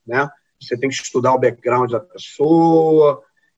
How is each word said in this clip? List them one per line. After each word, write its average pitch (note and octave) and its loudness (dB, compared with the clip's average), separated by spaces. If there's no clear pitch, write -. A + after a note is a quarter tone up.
né? C3 -4
Você - -10
tem C3+ -6
que C3+ -10
estudar B2+ -2
o B2+ 0
background B2 -2
da A2+ -4
pessoa, D#3+ 0